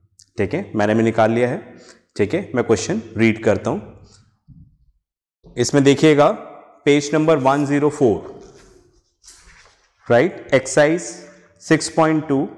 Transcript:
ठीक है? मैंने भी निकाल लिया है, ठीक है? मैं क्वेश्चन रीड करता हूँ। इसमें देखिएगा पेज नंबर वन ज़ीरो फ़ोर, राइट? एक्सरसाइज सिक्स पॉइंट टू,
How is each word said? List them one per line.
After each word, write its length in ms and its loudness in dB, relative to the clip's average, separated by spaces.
ठीक 160 -2
है? 220 -8
मैंने 200 0
भी 80 2
निकाल 280 2
लिया 180 0
है, 280 -12
ठीक 160 -2
है? 220 -6
मैं 100 -2
क्वेश्चन 360 -2
रीड 260 0
करता 260 -2
हूँ। 380 -12
इसमें 260 0
देखिएगा 480 4
पेज 280 2
नंबर 240 2
वन 280 0
ज़ीरो 240 0
फ़ोर, 500 -2
राइट? 420 2
एक्सरसाइज 480 2
सिक्स 300 0
पॉइंट 380 0
टू, 180 -2